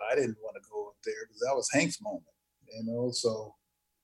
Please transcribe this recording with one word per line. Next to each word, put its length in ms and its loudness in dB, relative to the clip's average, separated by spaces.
I 40 4
didn't 260 4
wanna 180 -10
go 180 -4
up 60 -20
there 220 -4
'cause 120 -20
that 160 2
was 160 2
Hank's 300 4
moment, 240 -8
you 120 -6
know? 260 0
So, 440 0